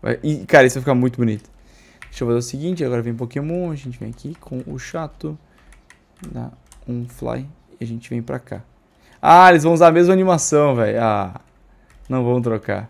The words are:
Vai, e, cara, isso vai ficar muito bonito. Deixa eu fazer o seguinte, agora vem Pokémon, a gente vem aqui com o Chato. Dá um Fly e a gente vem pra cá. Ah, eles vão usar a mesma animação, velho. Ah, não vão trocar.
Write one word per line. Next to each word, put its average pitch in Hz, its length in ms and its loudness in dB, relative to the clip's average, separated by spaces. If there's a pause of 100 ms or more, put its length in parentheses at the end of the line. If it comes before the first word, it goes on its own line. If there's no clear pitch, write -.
Vai, 117 200 -6
e, 151 220 -6
cara, 139 220 6
isso 127 80 0
vai 131 80 -6
ficar 135 120 -2
muito 123 220 0
bonito. 113 340 -4 (520)
Deixa - 200 -12
eu 120 60 -4
fazer 117 100 0
o 120 40 -4
seguinte, 156 420 -6
agora 123 180 -4
vem 117 100 -6
Pokémon, 151 600 -8
a - 20 -8
gente 135 240 -14
vem 110 120 -12
aqui 147 260 -16
com 127 320 -14
o 143 100 -12
Chato. 151 580 -12 (960)
Dá 123 220 -14 (340)
um 120 220 -8
Fly 123 360 -10 (360)
e - 20 -10
a 117 40 -10
gente 117 220 -12
vem 120 140 -8
pra 131 160 -8
cá. 104 240 -14 (580)
Ah, 180 300 8
eles 160 140 4
vão 165 80 2
usar 170 160 8
a 160 40 6
mesma 175 200 4
animação, 151 640 2
velho. 113 260 0
Ah, 101 380 -2 (680)
não 131 140 -2
vão 123 180 0
trocar. 110 500 -6